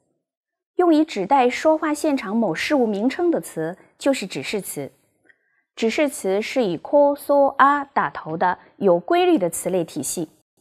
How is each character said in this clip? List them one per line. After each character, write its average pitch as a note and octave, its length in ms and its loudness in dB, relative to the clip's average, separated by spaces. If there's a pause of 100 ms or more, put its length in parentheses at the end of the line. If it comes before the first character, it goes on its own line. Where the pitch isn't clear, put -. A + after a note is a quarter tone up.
(760)
用 F4 180 4
以 D4+ 120 4
指 G3 200 -4
代 B3+ 240 4
说 D#4 280 2
话 D#4 160 -4
现 D4+ 240 0
场 G#3+ 180 -6
某 G#3+ 180 0
事 C#4+ 220 -2
物 B3+ 100 2
名 G#3+ 220 0
称 F4 240 0
的 A#3+ 80 0
词 E3 380 -8 (200)
就 C#4 160 0
是 G#3+ 140 -8
指 C#3 160 -8
示 G#3+ 160 -6
词。 D3 320 -10 (880)
指 - 120 0
示 D4 200 0
词 G3 320 -2
是 B3+ 200 -2
以 F3 160 0
こ、 C#4+ 380 2
そ、 C#4 400 2
あ C#4 380 2
打 F3+ 160 0
头 D#3+ 260 -10
的 F3+ 240 -2 (160)
有 F3 240 2
规 F4 260 2
律 E4+ 120 4
的 F3 120 -2
词 - 200 -8
类 F3+ 160 0
体 - 180 -8
系。 - 240 -6 (340)